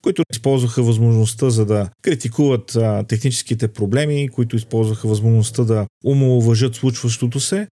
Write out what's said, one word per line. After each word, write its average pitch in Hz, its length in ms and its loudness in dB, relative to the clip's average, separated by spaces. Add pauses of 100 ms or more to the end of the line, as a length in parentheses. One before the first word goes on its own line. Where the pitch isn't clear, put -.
които 185 280 -2
използваха 123 520 0
възможността, 117 680 2
за 110 160 2
да 104 240 0 (120)
критикуват, 131 760 0
а, 107 280 0
техническите 117 640 -2
проблеми, 135 600 -2
които 120 260 -4
използваха 110 520 -2
възможността 110 560 2
да 107 240 0 (180)
омаловажат 127 680 2
случващото 123 640 -2
се 196 380 -4